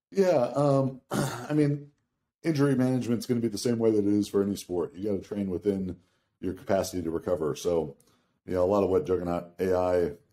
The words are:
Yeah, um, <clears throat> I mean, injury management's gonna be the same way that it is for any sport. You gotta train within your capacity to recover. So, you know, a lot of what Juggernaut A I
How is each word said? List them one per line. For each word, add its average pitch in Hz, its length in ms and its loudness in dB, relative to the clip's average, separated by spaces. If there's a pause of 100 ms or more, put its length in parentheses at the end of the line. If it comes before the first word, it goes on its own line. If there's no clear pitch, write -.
(100)
Yeah, 175 440 4
um, 139 520 2
<clears throat> - 40 -20
I 143 440 -4
mean, 143 360 0 (520)
injury 143 320 2
management's 123 520 0
gonna 120 140 0
be 113 80 0
the 104 80 -4
same 120 220 -2
way 113 140 4
that 104 120 2
it 101 80 2
is 104 160 2
for 101 140 2
any 98 140 -2
sport. 87 380 -6
You 101 160 -6
gotta 92 120 -2
train 101 260 -6
within 92 480 -2 (440)
your 90 140 -6
capacity 92 480 -2
to 80 100 -4
recover. 80 420 -2
So, 82 420 -2 (500)
you 92 80 -6
know, 90 100 2
a - 20 4
lot 101 160 2
of 92 80 2
what 92 160 2
Juggernaut 87 540 -2
A 92 140 2
I 90 360 2 (220)